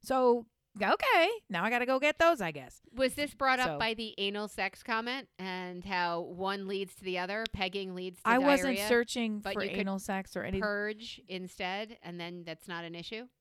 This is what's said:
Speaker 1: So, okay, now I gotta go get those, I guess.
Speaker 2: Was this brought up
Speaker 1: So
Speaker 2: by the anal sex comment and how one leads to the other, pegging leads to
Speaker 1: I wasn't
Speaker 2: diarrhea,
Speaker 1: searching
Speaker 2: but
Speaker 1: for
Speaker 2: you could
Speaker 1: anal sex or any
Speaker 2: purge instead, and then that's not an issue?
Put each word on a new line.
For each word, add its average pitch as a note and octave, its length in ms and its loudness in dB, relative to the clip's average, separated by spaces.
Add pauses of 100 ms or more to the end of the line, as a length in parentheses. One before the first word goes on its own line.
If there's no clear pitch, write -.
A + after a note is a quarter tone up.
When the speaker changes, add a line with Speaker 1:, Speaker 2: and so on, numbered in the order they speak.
Speaker 1:
So, B3 420 4 (380)
okay, F4+ 480 6 (180)
now F3 160 0
I A3 60 2
gotta A#3+ 160 2
go C4 120 2
get D4 200 2
those, E4 240 6
I E3 80 -2
guess. C#3 320 -12 (100)
Speaker 2:
Was C4 220 2
this C#4+ 180 -4
brought C4 260 4
up B3+ 80 2
Speaker 1:
So B3 120 -2
Speaker 2:
by A3+ 160 2
the A3 240 -6
anal G3+ 300 -2
sex - 340 -4
comment A#3+ 460 -4 (100)
and F3+ 440 -6
how F3 380 0
one F#3+ 480 -4
leads G3 280 -4
to - 80 -20
the F3+ 140 -2
other, G3+ 360 -4
pegging F#3+ 400 -4
leads F3+ 260 -10
to - 80 0
Speaker 1:
I A#3 80 6
wasn't C#4 400 4
Speaker 2:
diarrhea, G#3 120 -2
Speaker 1:
searching A#3 520 0
Speaker 2:
but G3+ 140 -4
Speaker 1:
for G3+ 100 -2
Speaker 2:
you G3 60 -4
could F#3 80 -4
Speaker 1:
anal G3 200 -2
sex F#3+ 380 -6
or F#3 60 -4
any F#3+ 180 -2
Speaker 2:
purge G#3+ 680 -4
instead, F#3+ 760 -6
and F3 180 -10
then F3 240 -10
that's E3 240 -12
not E3+ 160 -6
an E3 100 -10
issue? A3 340 -10 (120)